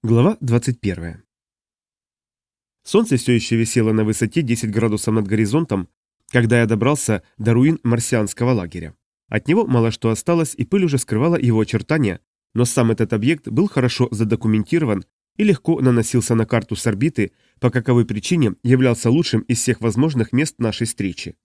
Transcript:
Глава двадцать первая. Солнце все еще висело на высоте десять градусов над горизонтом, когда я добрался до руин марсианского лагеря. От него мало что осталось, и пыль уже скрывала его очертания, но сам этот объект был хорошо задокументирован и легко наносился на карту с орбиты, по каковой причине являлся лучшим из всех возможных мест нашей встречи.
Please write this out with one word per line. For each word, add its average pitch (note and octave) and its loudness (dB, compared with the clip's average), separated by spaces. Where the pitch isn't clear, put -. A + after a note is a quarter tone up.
Глава A#2+ 4
двадцать A#2+ -2
первая. E2+ -8
Солнце A3 2
все B2 0
еще A#2 0
висело A2+ 0
на A2 2
высоте G#2+ -2
десять A#2 -2
градусов G#2+ 0
над A2 0
горизонтом, A2 0
когда A#2+ 4
я A#2 4
добрался A2+ 0
до A2+ 2
руин C3+ 2
марсианского A#2 -2
лагеря. F2 -6
От G#2+ -4
него G3 2
мало A#2 2
что A2+ -2
осталось, E3 -2
и B2+ -4
пыль G3 0
уже C#3 0
скрывала C#3 0
его A#2 2
очертания, G#2+ -2
но A#2 0
сам A#2+ 2
этот A2 -2
объект A#2 -2
был C3+ 0
хорошо B2 0
задокументирован A2 0
и G#3 -2
легко E3 0
наносился A#2+ 2
на A2 0
карту A2+ -4
с - -10
орбиты, A2 -2
по B2 0
каковой A#2+ 2
причине A2 -2
являлся B2 2
лучшим A#2+ 2
из A#2 -2
всех - -2
возможных A#2 0
мест D3 -2
нашей A#2 -2
встречи. F#2 -8